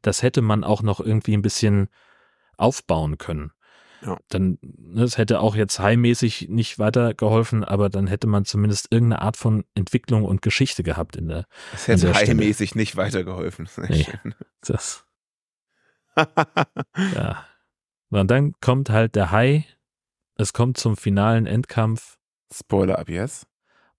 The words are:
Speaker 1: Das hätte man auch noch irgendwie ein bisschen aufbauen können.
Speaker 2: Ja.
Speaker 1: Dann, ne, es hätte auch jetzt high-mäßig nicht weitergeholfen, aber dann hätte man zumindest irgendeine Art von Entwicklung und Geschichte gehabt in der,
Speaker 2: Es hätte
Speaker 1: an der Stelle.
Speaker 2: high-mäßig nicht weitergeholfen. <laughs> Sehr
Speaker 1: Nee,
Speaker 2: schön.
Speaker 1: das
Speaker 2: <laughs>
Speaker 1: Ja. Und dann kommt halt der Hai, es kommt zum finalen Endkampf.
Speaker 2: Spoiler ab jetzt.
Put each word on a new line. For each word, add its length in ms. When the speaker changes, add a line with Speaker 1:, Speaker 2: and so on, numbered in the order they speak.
Speaker 1:
Das 180
hätte 220
man 160
auch 220
noch 180
irgendwie 380
ein 40
bisschen 460
aufbauen 600
können. 360
Speaker 2:
Ja. 160
Speaker 1:
Dann, 340
ne, 420
es 140
hätte 220
auch 160
jetzt 240
high-mäßig 720
nicht 300
weitergeholfen, 840
aber 240
dann 200
hätte 200
man 160
zumindest 480
irgendeine 300
Art 160
von 260
Entwicklung 520
und 160
Geschichte 420
gehabt 320
in 140
der, 160
Speaker 2:
Es 140
hätte 200
Speaker 1:
an 60
der 60
Stelle. 120
Speaker 2:
high-mäßig 340
nicht 220
weitergeholfen. 720
<laughs> 60
Sehr 160
Speaker 1:
Nee, 140
Speaker 2:
schön. 320
Speaker 1:
das 420
Speaker 2:
<laughs> 80
Speaker 1:
Ja. 300
Und 200
dann 220
kommt 280
halt 260
der 160
Hai, 340
es 160
kommt 260
zum 200
finalen 480
Endkampf. 720
Speaker 2:
Spoiler 460
ab 80
jetzt. 400